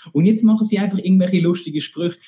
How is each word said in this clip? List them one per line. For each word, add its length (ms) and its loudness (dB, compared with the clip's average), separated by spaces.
Und 100 2
jetzt 200 2
machen 200 4
sie 140 -2
einfach 180 -2
irgendwelche 440 2
lustige 420 -2
Sprüche. 340 -8